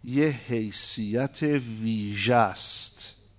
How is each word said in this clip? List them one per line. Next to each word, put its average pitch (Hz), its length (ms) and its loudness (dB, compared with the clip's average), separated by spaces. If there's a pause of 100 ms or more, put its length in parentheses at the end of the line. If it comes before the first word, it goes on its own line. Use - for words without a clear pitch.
یه 139 240 2
حیثیت 117 1120 -2
ویژه 113 920 0
است. - 800 2 (240)